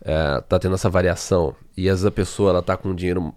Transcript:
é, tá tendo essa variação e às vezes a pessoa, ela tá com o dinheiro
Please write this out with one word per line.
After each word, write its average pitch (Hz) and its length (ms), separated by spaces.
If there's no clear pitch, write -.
é, 76 440
tá 92 100
tendo 92 180
essa 95 120
variação 90 640
e 92 120
às 95 80
vezes 92 100
a 101 60
pessoa, 98 380
ela 90 120
tá 92 140
com 98 140
o 92 40
dinheiro 90 420